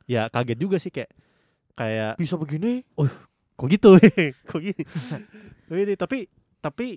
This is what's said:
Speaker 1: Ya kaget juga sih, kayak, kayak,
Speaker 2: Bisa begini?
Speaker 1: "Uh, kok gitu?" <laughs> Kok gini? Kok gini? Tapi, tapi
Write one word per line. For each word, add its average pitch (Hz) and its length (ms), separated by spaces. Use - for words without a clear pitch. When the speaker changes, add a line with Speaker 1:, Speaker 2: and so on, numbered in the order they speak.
Speaker 1:
Ya 117 200
kaget 120 320
juga 185 180
sih, 180 120
kayak, - 240
kayak, 110 440
Speaker 2:
Bisa 175 200
begini? 160 440
Speaker 1:
"Uh, 147 140
kok 127 140
gitu?" 190 280
<laughs> 147 260
Kok 165 160
gini? 180 200
Kok 165 140
gini? 202 180
Tapi, 190 240
tapi 196 280